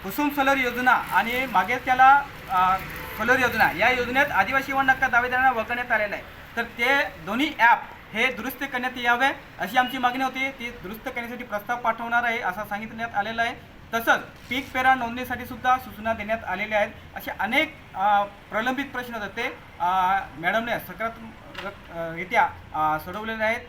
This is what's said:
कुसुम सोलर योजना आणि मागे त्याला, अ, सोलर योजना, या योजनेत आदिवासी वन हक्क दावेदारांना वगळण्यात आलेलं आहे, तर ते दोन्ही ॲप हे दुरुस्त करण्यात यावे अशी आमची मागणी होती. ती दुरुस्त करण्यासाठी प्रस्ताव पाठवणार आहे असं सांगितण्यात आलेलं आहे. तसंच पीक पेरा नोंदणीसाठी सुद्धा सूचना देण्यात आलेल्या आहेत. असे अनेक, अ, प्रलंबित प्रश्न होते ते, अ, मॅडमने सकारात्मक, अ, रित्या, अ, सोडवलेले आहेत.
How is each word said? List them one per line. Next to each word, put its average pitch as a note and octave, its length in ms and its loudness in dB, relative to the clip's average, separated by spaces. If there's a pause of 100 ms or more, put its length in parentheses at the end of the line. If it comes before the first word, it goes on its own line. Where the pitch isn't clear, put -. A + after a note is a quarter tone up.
कुसुम D4 260 -2
सोलर C#4 280 2
योजना B3+ 340 2
आणि A#3 540 2
मागे A#3+ 320 0
त्याला, C4 460 6 (260)
अ, F#3 280 4 (400)
सोलर A#3+ 220 4
योजना, A3+ 320 4
या G3 200 2
योजनेत B3+ 340 2
आदिवासी C4 460 0
वन C4+ 180 2
हक्क C4 140 4
दावेदारांना B3+ 480 4
वगळण्यात A#3+ 400 -2
आलेलं G#3 240 0
आहे, - 280 -14 (120)
तर A#3 80 -2
ते B3+ 400 0 (220)
दोन्ही B3 340 -2
ॲप A#3 200 8 (340)
हे A3+ 140 0
दुरुस्त B3+ 360 -6
करण्यात B3+ 340 -4
यावे A#3+ 300 4 (320)
अशी F#3+ 180 0
आमची B3+ 200 2
मागणी B3 260 0
होती. C4 280 -2
ती A#3+ 180 -8
दुरुस्त A3 380 -10
करण्यासाठी A#3+ 360 -8
प्रस्ताव G#3 340 -4
पाठवणार A#3 460 0
आहे A#3 160 0
असं - 240 -4
सांगितण्यात A3 520 -8
आलेलं A3 260 -2
आहे. A#3+ 140 0 (380)
तसंच A3+ 260 2 (300)
पीक C4+ 240 -6
पेरा C4 220 4
नोंदणीसाठी B3 500 -6
सुद्धा B3+ 320 2
सूचना A3 360 -6
देण्यात A3 300 -4
आलेल्या G#3 360 -2
आहेत. G#3+ 120 0 (240)
असे - 160 -8
अनेक, C4 440 0 (200)
अ, G3+ 280 4
प्रलंबित A#3+ 640 -4
प्रश्न A#3+ 300 -8
होते G#3 220 -8
ते, - 80 -4 (340)
अ, F#3 400 2 (180)
मॅडमने G3+ 420 0
सकारात्मक, A3 840 -10
अ, E3+ 480 -8
रित्या, F3+ 360 2 (240)
अ, D#3 260 2
सोडवलेले G#3+ 440 -6
आहेत. A3+ 260 0